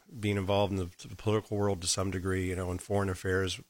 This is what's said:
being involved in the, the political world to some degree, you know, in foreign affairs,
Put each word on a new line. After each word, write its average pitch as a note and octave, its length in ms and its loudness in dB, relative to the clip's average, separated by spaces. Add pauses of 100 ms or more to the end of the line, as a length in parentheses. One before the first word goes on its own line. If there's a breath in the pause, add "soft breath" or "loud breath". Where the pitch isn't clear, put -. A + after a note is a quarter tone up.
(200)
being G#2 180 2
involved G2 360 4
in G2 40 0
the, F2+ 120 -2 (180)
the F#2+ 80 -12
political G#2+ 420 0
world G2+ 240 0
to F2+ 60 -4
some F#2+ 240 0
degree, F#2 380 0
you F2+ 60 -2
know, F2+ 160 -2
in F2+ 80 -2
foreign G2+ 300 0
affairs, F#2 500 0 (100)